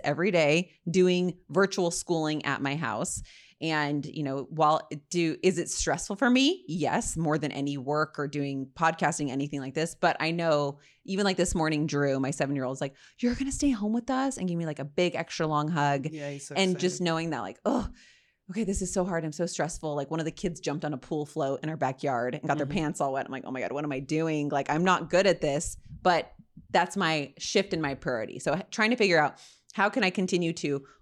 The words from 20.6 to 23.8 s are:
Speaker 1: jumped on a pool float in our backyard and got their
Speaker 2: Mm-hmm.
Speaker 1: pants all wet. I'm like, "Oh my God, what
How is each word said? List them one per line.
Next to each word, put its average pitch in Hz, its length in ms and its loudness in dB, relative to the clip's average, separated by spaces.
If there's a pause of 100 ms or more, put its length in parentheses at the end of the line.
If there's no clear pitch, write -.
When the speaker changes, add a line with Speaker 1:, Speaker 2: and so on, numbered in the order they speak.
Speaker 1:
jumped 147 240 -4
on 151 80 -4
a 151 40 -6
pool 151 280 -6
float 139 360 -2
in 156 80 -4
our 160 80 -6
backyard 131 580 -2
and 151 120 -8
got 143 100 0
their 147 80 -2
Speaker 2:
Mm-hmm. 143 120 -2
Speaker 1:
pants 156 240 -2
all 139 100 0
wet. 135 140 -2
I'm - 80 -12
like, 131 120 -8
"Oh - 60 -8
my 131 80 -6
God, 113 140 -4
what 143 100 -4